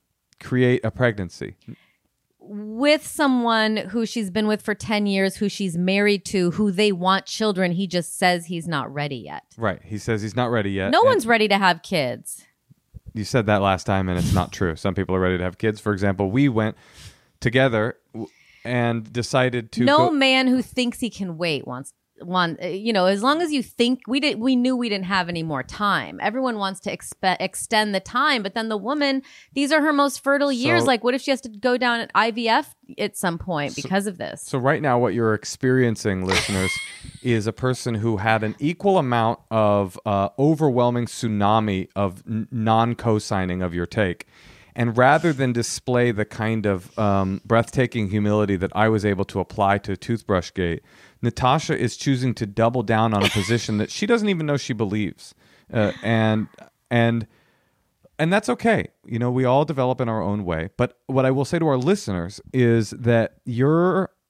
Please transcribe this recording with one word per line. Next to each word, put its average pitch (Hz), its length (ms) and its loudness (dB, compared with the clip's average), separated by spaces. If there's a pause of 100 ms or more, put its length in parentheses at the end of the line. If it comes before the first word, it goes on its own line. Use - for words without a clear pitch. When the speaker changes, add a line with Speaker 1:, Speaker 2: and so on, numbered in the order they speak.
(380)
Speaker 1:
create 123 460 2
a 110 60 -2
pregnancy. 104 640 -4 (920)
Speaker 2:
With 220 560 0
someone 233 720 0
who 214 300 -4
she's 208 240 -6
been 214 160 0
with 214 160 0
for 214 100 -4
ten 208 340 -2
years, 190 280 0
who 202 140 -2
she's 185 280 -4
married 196 500 2
to, 180 260 0
who 208 180 0
they 202 220 2
want 185 340 0
children, 190 460 0
he 185 160 -2
just 175 280 -4
says 180 300 2
he's 170 220 -8
not 139 260 -4
ready 147 220 -6
yet. 73 260 -12 (140)
Speaker 1:
Right. 107 260 -2
He 101 160 -10
says 110 240 -2
he's 107 140 -8
not 120 160 0
ready 104 180 0
yet. 98 220 -2
Speaker 2:
No 339 80 4
Speaker 1:
And 494 80 6
Speaker 2:
one's 381 180 2
ready 220 220 2
to 196 100 2
have 180 240 2
kids. 123 640 -4 (720)
Speaker 1:
You 107 100 -6
said 113 220 0
that 104 160 4
last 95 200 2
time, 95 260 0
and 90 80 -2
it's 87 160 0
not 92 200 2
true. 85 240 -2
Some 95 180 -2
people 95 220 -2
are 92 40 0
ready 90 180 2
to 87 40 -6
have 90 160 -6
kids. 107 220 -2
For 107 120 0
example, 98 380 0
we 139 180 4
went 110 280 0 (640)
together 120 560 2 (160)
w-, 110 180 -12 (340)
and 117 480 -2
decided 120 600 0
to 233 120 0
Speaker 2:
No 277 120 6
Speaker 1:
go 339 160 4
Speaker 2:
man 262 340 2
who 254 160 2
thinks - 380 -4
he 226 100 -4
can 180 280 -8
wait 160 280 -2
wants, 131 280 -12 (280)
want, 175 400 -2
uh, 180 40 -4
you 208 280 -2
know, 185 100 4
as 196 180 2
long 294 200 2
as 311 100 -2
you 269 100 0
think, 247 460 0
we 262 120 -2
did, 262 200 0
we 262 160 2
knew 254 180 2
we 240 140 -2
didn't 196 160 -2
have 180 240 -2
any 170 140 -4
more 147 200 -4
time. 143 600 -4
Everyone 240 340 -2
wants 196 240 -4
to - 160 -6
expe-, - 440 -4
extend 208 540 -2
the 190 60 -2
time, 262 420 0
but 190 120 -8
then 226 160 -4
the 214 80 -2
woman, 269 420 -2 (320)
these 277 180 0
are 302 120 4
her 302 100 2
most 285 300 0
fertile 277 280 2
years. 302 340 2
Speaker 1:
So - 20 0
Speaker 2:
Like, 240 180 2
what 247 80 2
if 262 80 -2
she - 100 -2
has 254 120 -2
to 233 80 -14
go 247 260 0
down 240 240 0
at - 140 -8
I 226 160 2
V 226 180 -2
F 269 260 2 (240)
at 208 200 -4
some 170 180 -2
point 156 380 -4
Speaker 1:
So 143 80 -8
Speaker 2:
because 196 240 -2
of 190 100 -8
this? - 260 -10
Speaker 1:
So - 140 -4
right 135 240 2
now, 123 180 2
what 120 140 2
you're 110 220 2
experiencing, 113 920 0
listeners, 95 480 0 (260)
Speaker 2:
<laughs> - 240 -20
Speaker 1:
is 117 240 0
a 113 60 0
person 123 440 -2
who 110 200 0
had 110 260 2
an 107 160 -4
equal 190 380 0
amount 120 440 0 (100)
of, 104 560 2
uh, 98 320 0
overwhelming 123 680 2
tsunami 107 880 0
of 98 320 -4
n-, 110 240 -6
non-co-signing 110 1080 0
of 87 140 -4
your 87 120 -4
take. 95 400 -2 (480)
And 117 220 -2
rather 151 360 4
than 127 200 0
display 120 600 0
the 104 140 -2
kind 110 400 -2
of, 95 320 -2
um, 98 460 0
breathtaking 113 640 0
humility 104 460 2
that 90 180 -2
I 107 140 4
was 107 160 2
able 98 220 0
to 98 140 -4
apply 101 380 0
to 98 180 -6
Toothbrush 104 560 -4
Gate, 85 300 -2 (440)
Natasha 135 500 0
is 117 200 -2
choosing 127 380 0
to 117 120 -6
double 113 380 0
down 110 280 2
on 101 120 2
a 95 40 2
position 107 500 -2
that 107 120 -2
she - 160 -4
doesn't 214 220 2
even 165 180 -2
know 143 100 0
she - 160 -6
believes. 107 640 -4 (380)
Uh, 107 200 2 (100)
and, 110 440 2 (440)
and, 117 360 2 (920)
and 165 140 0
that's 208 160 2
okay. 226 400 2 (160)
You 117 140 -6
know, 120 140 0
we 127 120 0
all 131 200 4
develop 131 360 -2
in 120 80 -2
our 110 140 -2
own 101 220 -2
way. 82 320 -4
But - 300 -2
what 131 200 0
I 131 60 2
will 135 120 0
say 170 140 -2
to 165 80 0
our 139 100 2
listeners 107 640 -2 (120)
is 117 380 4
that 117 540 0
you're, 160 640 2 (200)